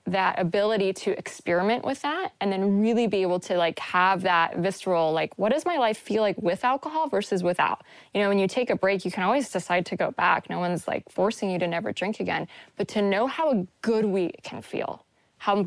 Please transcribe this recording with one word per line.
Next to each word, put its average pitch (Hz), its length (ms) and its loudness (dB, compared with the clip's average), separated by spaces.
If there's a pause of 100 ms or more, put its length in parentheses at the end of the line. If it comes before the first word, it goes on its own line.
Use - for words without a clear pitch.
that 190 340 0
ability 196 540 2
to - 180 -2
experiment 190 720 -2
with 269 180 -4
that 320 380 -4
and 202 100 0
then 196 300 2
really 226 260 4
be 196 160 2
able 180 180 2
to, 180 160 -2
like, 170 220 2
have 185 440 2
that 170 340 2
visceral, 175 560 0
like, 160 260 -2
what 220 140 2
does 302 120 0
my 349 120 0
life 226 220 2
feel 214 240 0
like 202 180 0
with 196 240 -2
alcohol 302 440 0
versus 202 360 0
without? - 380 0 (320)
You 202 80 2
know, 202 60 2
when 202 100 4
you 190 100 2
take 247 220 -2
a 196 60 0
break, 190 280 0
you 180 60 -2
can 185 120 -4
always 233 280 2
decide 180 360 -2
to 190 100 -6
go 175 160 -2
back. - 380 0
No 170 80 -4
one's, 175 300 -2
like, - 200 -6
forcing 196 420 -2
you 180 100 -2
to 175 60 0
never 170 260 -4
drink 202 260 -4
again. 170 300 -4 (280)
But 202 120 -4
to 214 140 0
know 202 240 2
how 262 400 0 (160)
good 220 220 2
we 190 260 0 (120)
can - 200 -12
feel, - 420 -8 (340)
how 202 280 2